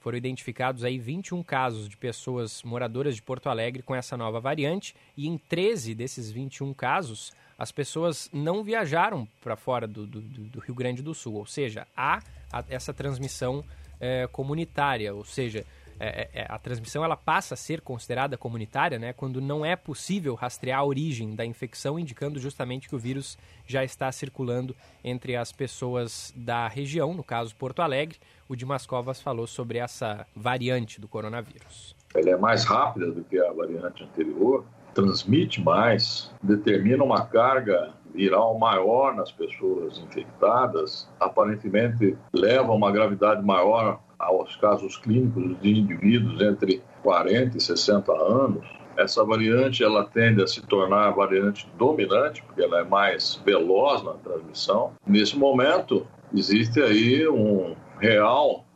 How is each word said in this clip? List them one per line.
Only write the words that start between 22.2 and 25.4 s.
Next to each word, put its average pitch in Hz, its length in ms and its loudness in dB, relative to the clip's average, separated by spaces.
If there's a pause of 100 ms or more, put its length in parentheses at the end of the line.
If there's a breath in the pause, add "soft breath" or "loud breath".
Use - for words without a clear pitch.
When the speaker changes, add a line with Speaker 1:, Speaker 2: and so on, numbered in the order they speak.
Speaker 1:
justamente 131 480 -10
que 147 80 -8
o - 20 -4
vírus 131 380 -8 (300 soft breath)
já 131 180 -4
está 131 260 -6
circulando 127 640 -6 (300 soft breath)
entre 123 320 -6
as 120 160 -6